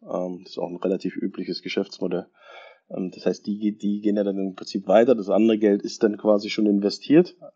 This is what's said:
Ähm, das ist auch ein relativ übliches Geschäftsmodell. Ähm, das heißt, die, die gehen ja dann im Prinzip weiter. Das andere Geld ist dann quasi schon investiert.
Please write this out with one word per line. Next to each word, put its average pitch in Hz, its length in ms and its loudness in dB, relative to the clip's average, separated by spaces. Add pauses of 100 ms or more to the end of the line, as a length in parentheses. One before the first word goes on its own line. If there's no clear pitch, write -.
Ähm, 92 420 -6
das - 80 -20
ist - 60 -8
auch 87 100 -4
ein 87 80 -10
relativ 92 400 -4
übliches - 440 -6
Geschäftsmodell. 92 680 -4 (640)
Ähm, 92 240 -6
das - 120 -20
heißt, - 200 -2
die, 104 320 -2
die 104 220 -4
gehen 104 160 0
ja 104 80 0
dann 98 140 -2
im 95 180 -6
Prinzip 95 320 -8
weiter. 117 260 6
Das 101 160 0
andere 107 280 4
Geld 101 240 4
ist - 220 -4
dann 104 120 2
quasi 104 340 0
schon 107 180 0
investiert. 101 680 2 (200)